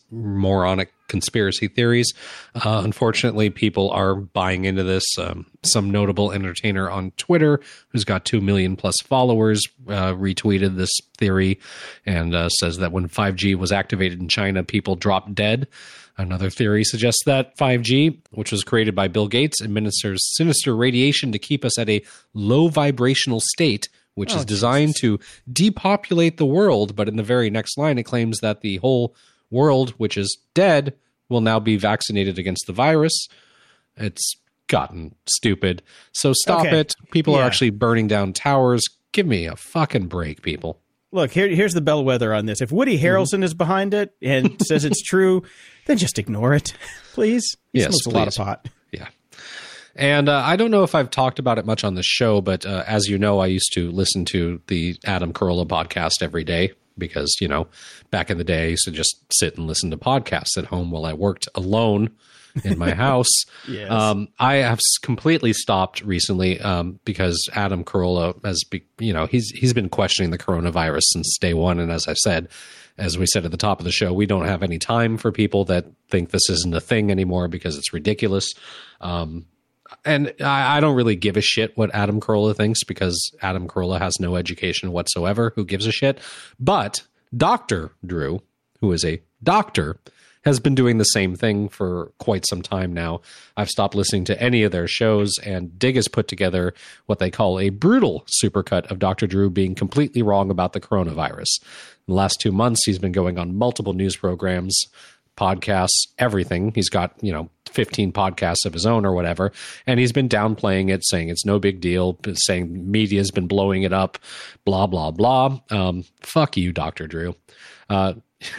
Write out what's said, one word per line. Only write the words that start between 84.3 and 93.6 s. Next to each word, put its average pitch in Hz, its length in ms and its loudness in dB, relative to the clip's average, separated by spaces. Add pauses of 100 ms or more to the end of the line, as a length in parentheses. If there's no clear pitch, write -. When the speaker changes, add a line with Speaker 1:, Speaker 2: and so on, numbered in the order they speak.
Speaker 1:
education 87 560 -4
whatsoever. 95 640 0
Who 104 80 -2
gives 98 220 -4
a 110 60 0
shit? 139 260 0 (400)
But 127 440 0 (340)
Doctor 117 540 0 (140)
Drew, 85 380 -4 (380)
who 101 120 2
is 82 120 -2
a 80 180 -4 (200)
doctor, 165 560 0 (460)
has 139 140 4
been 139 160 2
doing 120 240 4
the 107 60 4
same 92 320 2
thing 104 320 0
for 90 500 -6
quite 98 300 0
some 92 120 -4
time 92 320 -4
now. 85 280 -4 (360)
I've 104 140 -2